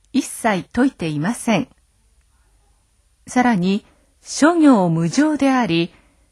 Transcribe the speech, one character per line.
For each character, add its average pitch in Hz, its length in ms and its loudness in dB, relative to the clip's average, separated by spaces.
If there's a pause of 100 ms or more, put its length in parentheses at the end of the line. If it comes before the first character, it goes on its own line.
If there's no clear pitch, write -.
(120)
一 269 140 -2
切 196 380 -4
説 247 220 -2
い 262 60 0
て - 160 -8
い 151 120 -4
ま 180 140 -4
せ 220 240 -2
ん。 - 100 -4 (1600)
さ 247 160 0
ら 247 120 2
に、 190 300 -2 (360)
諸 330 340 0
行 254 340 4
無 165 200 0
常 294 280 0
で 269 140 0
あ 254 140 0
り、 170 280 -2 (380)